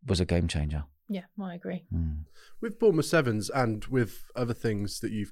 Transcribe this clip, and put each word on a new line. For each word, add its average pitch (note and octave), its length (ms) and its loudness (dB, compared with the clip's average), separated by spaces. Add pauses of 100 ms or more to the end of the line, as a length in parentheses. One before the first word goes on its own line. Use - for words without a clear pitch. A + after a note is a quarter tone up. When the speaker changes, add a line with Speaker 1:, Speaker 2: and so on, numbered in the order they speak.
Speaker 1:
was G2 140 2
a F2+ 60 2
game E2+ 240 4
changer. D2+ 340 -2 (260)
Speaker 2:
Yeah, F#3+ 160 -6 (160)
I F#3 120 -8
agree. F3+ 400 -8
Speaker 1:
Mm. D#2 320 -2 (340)
Speaker 3:
With - 200 -6
Bournemouth E3+ 260 6
Sevens A#2+ 440 2
and A2+ 360 0
with B2 400 0 (100)
other A#2+ 200 -2
things G#2 440 -2
that A2+ 120 -4
you've G#2 200 -4